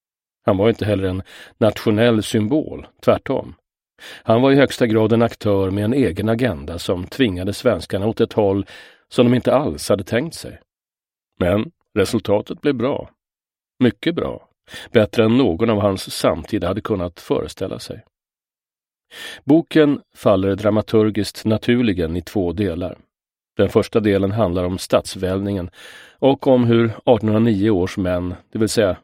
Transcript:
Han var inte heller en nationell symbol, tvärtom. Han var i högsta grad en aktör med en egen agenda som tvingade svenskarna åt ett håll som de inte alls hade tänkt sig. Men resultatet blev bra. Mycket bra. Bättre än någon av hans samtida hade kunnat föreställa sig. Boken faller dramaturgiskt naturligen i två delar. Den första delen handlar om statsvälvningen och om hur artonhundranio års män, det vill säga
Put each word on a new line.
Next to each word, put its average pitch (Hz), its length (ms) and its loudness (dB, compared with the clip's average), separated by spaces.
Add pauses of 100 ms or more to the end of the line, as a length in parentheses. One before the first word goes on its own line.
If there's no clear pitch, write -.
(440)
Han 104 120 2
var 101 120 2
inte 110 160 0
heller 101 200 0
en 95 180 -4 (360)
nationell 110 640 2
symbol, 113 640 -2 (140)
tvärtom. - 540 -2 (680)
Han 120 200 4
var 135 100 4
i 139 40 6
högsta 131 300 2
grad 110 260 2
en 117 100 4
aktör 101 480 0
med 101 140 -2
en 110 100 -2
egen 104 340 0
agenda 87 500 -4
som 90 280 -4
tvingade 95 460 -2
svenskarna 98 540 -2
åt 113 140 -2
ett 113 120 0
håll 98 340 2 (420)
som - 180 2
de 120 80 4
inte 120 200 2
alls 120 340 -2
hade 98 160 0
tänkt 147 300 -4
sig. - 260 -16 (760)
Men 101 320 0 (240)
resultatet 107 680 -2
blev 147 140 0
bra. 123 360 -4 (680)
Mycket 127 360 0
bra. 65 340 -8 (440)
Bättre 110 320 4
än 113 140 4
någon 113 320 0
av 104 100 0
hans 98 340 -2
samtida 87 540 -2
hade 98 120 -4
kunnat 90 400 -6
föreställa - 580 -6
sig. - 260 -14 (1400)
Boken 151 560 2 (140)
faller 98 420 2
dramaturgiskt 107 880 -2
naturligen 107 720 0
i 87 60 -4
två 90 300 -2
delar. 90 460 -4 (580)
Den 98 120 2
första 110 320 2
delen 98 320 2
handlar 92 320 -2
om 90 140 -4
statsvälvningen 98 920 -4 (480)
och 135 280 2
om 127 180 6
hur 117 280 2 (120)
artonhundranio 110 640 2
års 92 260 0
män, 90 380 -4 (180)
det 110 60 -6
vill 110 100 2
säga 98 360 0